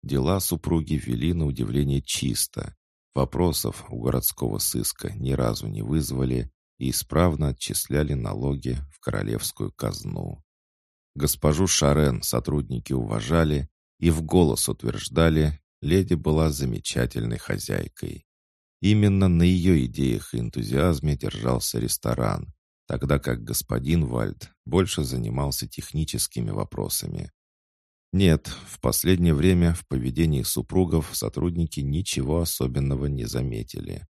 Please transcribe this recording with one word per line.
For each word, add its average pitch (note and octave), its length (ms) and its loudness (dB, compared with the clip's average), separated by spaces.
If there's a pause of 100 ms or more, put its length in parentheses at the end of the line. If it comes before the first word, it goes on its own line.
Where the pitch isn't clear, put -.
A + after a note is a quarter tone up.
Дела C#2+ 380 0
супруги D#2+ 540 -2
вели C2+ 400 -2
на E2 100 0
удивление C2+ 560 0
чисто. - 760 -4 (400)
Вопросов - 760 0
у A#1 100 -8
городского A#1+ 560 -2
сыска - 560 -4
ни C2 200 -4
разу A#1+ 340 0
не G#1 160 -6
вызвали C2 680 -2 (280)
и C2 100 -2
исправно D2+ 600 2
отчисляли C#2+ 640 0
налоги B1+ 640 -2 (160)
в - 60 -20
королевскую G#1+ 720 -4
казну. G1+ 720 -6 (720)
Госпожу D2 520 2
Шарен C#2+ 560 4
сотрудники C2 720 -2
уважали – C#2 760 2 (340)
и E2+ 80 6
в D#2+ 120 2
голос D#2+ 460 4
утверждали, D2+ 920 2 (200)
леди F2+ 340 2
была D#2 360 2
замечательной A#1+ 880 -4
хозяйкой. - 880 -8 (540)
Именно G2 480 6
на E2+ 160 6
ее F2+ 400 6
идеях A#1+ 500 -2
и A#1 60 -2
энтузиазме C2+ 760 0
держался A#1 640 -4
ресторан, A1+ 720 -2 (360)
тогда C2+ 320 0
как A#1 240 -4
господин B1+ 640 0
Вальд A1+ 440 -4 (140)
больше E2+ 400 0
занимался B1 640 -4
техническими - 840 -6
вопросами. G1+ 800 -6 (840)
Нет, F2+ 360 4 (180)
в - 140 -18
последнее E2+ 540 2
время F2 380 4
в - 140 -4
поведении C2+ 560 0
супругов E2 680 0
сотрудники E2+ 680 -2
ничего C#2+ 640 -2
особенного C#2 640 -2
не C2 200 -4
заметили. A1 880 -6